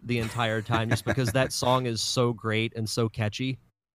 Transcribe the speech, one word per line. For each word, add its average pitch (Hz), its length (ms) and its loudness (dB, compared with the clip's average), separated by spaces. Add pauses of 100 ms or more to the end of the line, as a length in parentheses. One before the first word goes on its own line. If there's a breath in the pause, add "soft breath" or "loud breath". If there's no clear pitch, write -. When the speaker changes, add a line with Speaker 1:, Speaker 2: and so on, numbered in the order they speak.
Speaker 1:
the 120 100 0
entire 113 460 0
time 113 260 0
just 117 160 0
because 113 280 0
that 131 200 2
Speaker 2:
<laughs> - 0 -
Speaker 1:
song 127 320 2
is 117 160 -2
so 120 320 2
great 110 420 -2
and 110 140 -4
so 113 200 0
catchy. 127 500 -4 (360)